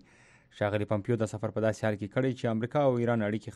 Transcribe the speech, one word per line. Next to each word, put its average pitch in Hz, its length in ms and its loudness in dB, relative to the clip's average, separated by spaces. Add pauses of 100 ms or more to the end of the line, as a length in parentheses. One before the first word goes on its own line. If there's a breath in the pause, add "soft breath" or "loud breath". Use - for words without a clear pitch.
(560 soft breath)
ښاغلي 104 340 0
پمپیو 110 320 0
دا 107 100 0
سفر 107 240 -4
په 110 80 -2
داسې 107 220 2
حال 107 100 0
کې 101 180 -6
کړی 131 240 0
چې 117 140 0
امریکا 120 320 -2
او 131 160 4
ایران 117 260 2
اړیکې 107 300 -4